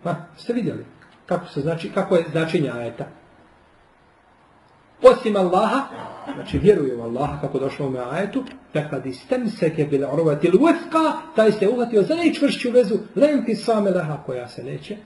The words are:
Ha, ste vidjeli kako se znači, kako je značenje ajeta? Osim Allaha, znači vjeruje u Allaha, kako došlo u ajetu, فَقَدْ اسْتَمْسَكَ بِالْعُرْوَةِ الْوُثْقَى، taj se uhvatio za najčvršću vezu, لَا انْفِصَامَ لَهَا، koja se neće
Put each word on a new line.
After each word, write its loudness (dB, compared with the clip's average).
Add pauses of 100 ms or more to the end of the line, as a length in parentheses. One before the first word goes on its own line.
Ha, -2 (220)
ste -8
vidjeli -4 (420)
kako -4
se -8
znači, -4
kako 2
je 4
značenje 0
ajeta? -8 (2000)
Osim 6
Allaha, 2 (520)
znači -6
vjeruje 2
u -8
Allaha, -4
kako -4
došlo -4
u -4
ajetu, -6 (300)
فَقَدْ -4
اسْتَمْسَكَ -2
بِالْعُرْوَةِ 0
الْوُثْقَى، 4 (240)
taj 6
se 2
uhvatio 2
za 2
najčvršću 0
vezu, 4 (220)
لَا 6
انْفِصَامَ 0
لَهَا، -2 (100)
koja -8
se -16
neće -10